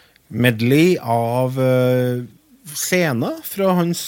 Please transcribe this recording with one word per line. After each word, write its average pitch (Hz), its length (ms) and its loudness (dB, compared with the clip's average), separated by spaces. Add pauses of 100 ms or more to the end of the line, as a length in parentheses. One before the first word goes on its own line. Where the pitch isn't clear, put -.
(300)
medley 123 680 2
av, 120 600 -2
eh, 127 640 2 (440)
scener 170 760 -2
fra 196 320 -2
hans, 175 340 0